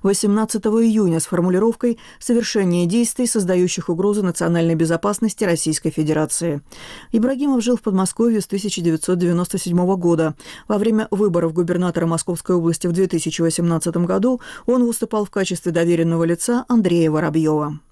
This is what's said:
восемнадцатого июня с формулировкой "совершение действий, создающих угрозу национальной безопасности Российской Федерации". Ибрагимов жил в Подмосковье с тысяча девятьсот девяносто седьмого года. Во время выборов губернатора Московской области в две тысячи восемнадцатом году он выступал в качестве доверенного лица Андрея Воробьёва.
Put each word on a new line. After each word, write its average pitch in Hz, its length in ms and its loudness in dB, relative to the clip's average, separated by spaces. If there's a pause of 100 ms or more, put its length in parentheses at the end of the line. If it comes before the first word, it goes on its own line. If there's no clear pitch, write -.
восемнадцатого 214 800 2
июня 208 360 2
с - 80 -4
формулировкой 190 720 0 (180)
"совершение 190 720 0
действий, 233 400 0
создающих 180 640 0
угрозу 202 340 0
национальной 170 500 0
безопасности 170 720 0
Российской 160 480 -2
Федерации". 156 720 -2 (480)
Ибрагимов 254 520 0
жил 240 140 2
в - 60 -8
Подмосковье 208 580 0
с - 60 -8
тысяча 196 340 -6
девятьсот 170 380 0
девяносто 175 400 0
седьмого 180 360 0
года. 170 380 2 (340)
Во 208 120 0
время 220 320 2
выборов 175 420 0
губернатора 175 540 0
Московской 170 560 -2
области 170 240 0
в 170 60 0
две 185 140 0
тысячи 165 340 -4
восемнадцатом 170 640 0
году 202 340 0 (260)
он 247 200 2
выступал 220 400 -2
в - 40 -18
качестве 180 440 -4
доверенного 170 500 2
лица 202 460 -2
Андрея 175 420 2
Воробьёва. 151 680 0 (140)